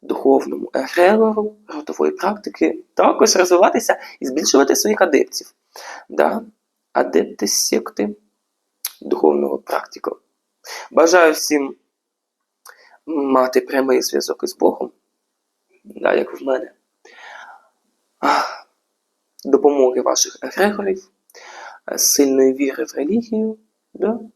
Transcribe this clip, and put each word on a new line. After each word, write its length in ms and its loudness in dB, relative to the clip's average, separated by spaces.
духовному 720 0
егрегору 800 2
родової 440 -4
практики 720 -4
також 420 4
розвиватися 640 2
і 60 -8
збільшувати 500 0
своїх 240 0
адептів. 540 0
Да? 340 0
Адепти 540 -2
секти 720 -4
духовного 560 0
практика. 520 -8
Бажаю 420 6
всім 420 -2
мати 540 2
прямий 420 0
зв'язок 400 -4
із 140 -8
Богом, 340 0
да, 300 -2
як 260 -4
в 40 -14
мене. 280 -4
Ах, 480 -4
допомоги 560 2
ваших 420 -2
егрегорів, 680 -4
е, 60 -8
сильної 540 4
віри 320 -4
в 100 -16
релігію, 640 -2
да? 260 -4